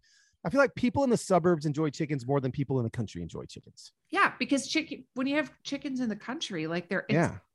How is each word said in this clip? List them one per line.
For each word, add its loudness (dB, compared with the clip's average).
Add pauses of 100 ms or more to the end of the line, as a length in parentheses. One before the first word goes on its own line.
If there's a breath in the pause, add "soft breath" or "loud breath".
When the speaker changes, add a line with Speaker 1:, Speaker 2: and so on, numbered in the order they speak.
(440 soft breath)
Speaker 1:
I -2
feel 4
like 4
people 2
in 4
the 6
suburbs 4
enjoy 2
chickens -4
more 2
than 0
people 0
in 2
the -2
country -6
enjoy -10
chickens. -20 (180)
Speaker 2:
Yeah, 2
because 0
chicken, -4 (100)
when -2
you 0
have -2 (100)
chickens -6
in -2
the -4
country, -6
like, -4
they're, -2
it's, 2
Speaker 1:
Yeah. 2 (180)